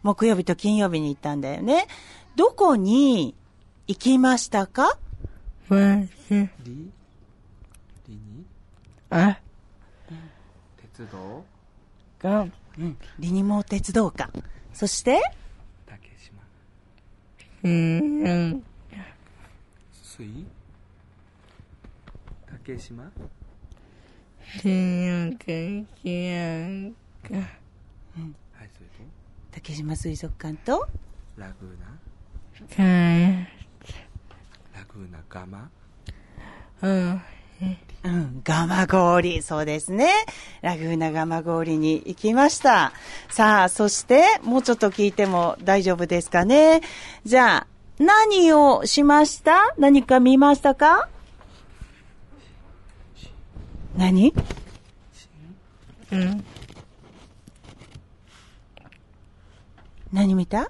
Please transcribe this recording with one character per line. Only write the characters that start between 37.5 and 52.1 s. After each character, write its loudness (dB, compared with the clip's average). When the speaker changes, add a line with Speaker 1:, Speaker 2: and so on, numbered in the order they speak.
Speaker 1:
う -6
ん、 -6
ガ -2
マ 0
ゴ 2
ー 2
リ。 -4
そ -8
う -4
で -6
す -10
ね。 2
ラ -4
グ -10
ー -4
ナ -4
ガ -4
マ -4
ゴ -4
ー -4
リ -4
に -2
行 -10
き -2
ま 4
し -4
た。 4
さ 4
あ、 2
そ 0
し -4
て、 6
も 0
う 2
ち 0
ょ 2
っ -20
と 2
聞 0
い 0
て 0
も 0
大 2
丈 0
夫 -2
で -2
す -8
か 2
ね。 6
じ 4
ゃ 4
あ、 -20
何 6
を 6
し 2
ま 6
し -10
た？ 4
何 6
か 4
見 6
ま 6
し -14
た 2
か？ 4